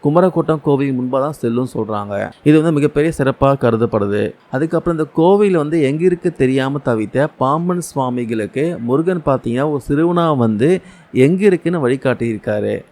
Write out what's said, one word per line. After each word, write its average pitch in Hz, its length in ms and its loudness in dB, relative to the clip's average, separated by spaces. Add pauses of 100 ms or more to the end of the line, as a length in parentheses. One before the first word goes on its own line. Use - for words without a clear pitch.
குமரக்கோட்டம் 160 580 2
கோவில் 139 380 0
முன்பா 127 200 -2
தான் 139 220 -4
செல்லும்னு 123 320 -2
சொல்றாங்க. 104 580 -6 (120)
இது 151 120 6
வந்து 160 160 2
மிகப்பெரிய 147 460 0
சிறப்பா 135 400 2
கருதப்படுது. 107 800 0 (160)
அதுக்கப்புறம் 160 480 -2
இந்த 156 140 -4
கோவில் 190 420 4
வந்து 151 260 0
எங்க 147 220 0
இருக்கு 180 280 0
தெரியாம 135 540 0
தவித்த 120 420 -2 (100)
பாம்பன் 170 440 -2
சுவாமிகளுக்கு 123 1000 -4
முருகன் 160 440 0
பார்த்தீங்கன்னா, 131 460 -2
ஒரு 143 160 -4
சிறுவனா 165 500 0
வந்து 120 440 2 (320)
எங்க 175 320 4
இருக்குன்னு 165 440 2
வழிகாட்டியிருக்காரு. 110 1040 -2